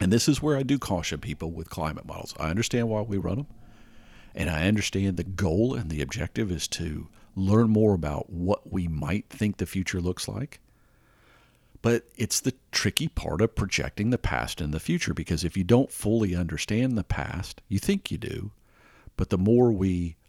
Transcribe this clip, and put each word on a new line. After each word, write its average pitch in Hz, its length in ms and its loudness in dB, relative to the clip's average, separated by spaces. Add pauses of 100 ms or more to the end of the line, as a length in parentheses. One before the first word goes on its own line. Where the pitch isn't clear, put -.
And 92 120 4
this 117 160 4
is 143 140 2
where 151 140 2
I 135 80 0
do 139 120 2
caution 85 440 -4
people 82 320 -6
with 82 180 -10
climate 78 340 -6
models. - 320 -12
I 76 140 -2
understand 117 380 0
why 107 140 0
we 104 140 -4
run 92 240 -2
'em, 147 60 -8 (880)
and 80 140 -2
I 82 200 2
understand 98 480 2
the 87 80 -4
goal 95 500 2
and 82 160 -4
the 76 100 -2
objective 90 520 -2
is 78 160 -4
to 78 400 -6 (260)
learn 107 360 4
more 107 240 6
about 73 360 -2
what 87 400 -2
we 92 160 -2
might 80 420 -2
think 104 280 -2
the 92 100 -2
future 92 340 -4
looks 90 280 -4
like. 104 320 -8 (1200)
But 117 320 2
it's - 240 -2
the - 160 0 (160)
tricky - 380 0
part 80 320 -4
of 113 160 2
projecting 101 540 -2
the 123 80 2
past - 420 -2
and 76 120 -2
the 80 60 -2
future, 160 340 -2
because 80 300 -2
if 87 140 -2
you 95 80 2
don't 120 260 4
fully 104 460 0
understand 107 600 0
the 92 60 0
past, - 640 -6
you 98 140 0
think - 320 -2
you 120 60 -4
do, 104 340 -8 (640)
but - 140 -2
the 92 80 2
more 117 340 6
we 90 420 0 (140)